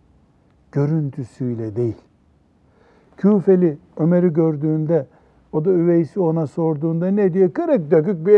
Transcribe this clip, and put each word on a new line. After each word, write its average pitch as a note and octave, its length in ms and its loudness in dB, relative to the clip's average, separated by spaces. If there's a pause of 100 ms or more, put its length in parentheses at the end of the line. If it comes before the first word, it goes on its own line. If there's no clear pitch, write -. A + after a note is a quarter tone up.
(720)
Görüntüsüyle C3 1040 -6
değil. A#2 220 -4 (1200)
Küfeli F#3 600 2 (200)
Ömer'i F3 360 2
gördüğünde, D#3 720 0 (480)
o D#3 120 -2
da F#3+ 40 0
Üveys'i E3+ 500 0
ona E3 280 0
sorduğunda E3 600 -4
ne G3 260 0
diyor? F#3 200 2
"Kırık B3+ 380 -2
dökük E3 360 0
bir G#3 100 4